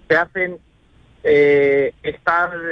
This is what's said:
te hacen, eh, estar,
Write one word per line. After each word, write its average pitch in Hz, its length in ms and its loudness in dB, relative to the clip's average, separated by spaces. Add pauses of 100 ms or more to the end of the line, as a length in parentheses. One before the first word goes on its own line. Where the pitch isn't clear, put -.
te 156 100 0
hacen, 175 420 -6 (640)
eh, 143 800 2
estar, 170 500 -4 (200)